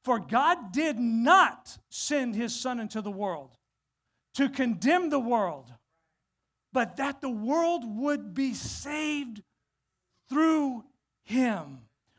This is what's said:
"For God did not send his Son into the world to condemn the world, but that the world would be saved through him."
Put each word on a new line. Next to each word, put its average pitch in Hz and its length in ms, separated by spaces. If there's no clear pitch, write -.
"For 240 160
God 233 540
did 285 260
not 240 800
send 254 460
his 233 240
Son 247 220
into 220 200
the 202 120
world 175 440
to 277 140
condemn 269 600
the 285 120
world, 180 520
but 226 240
that 277 260
the 262 80
world 277 560
would 220 480
be 269 180
saved 285 880
through 285 560
him." 180 680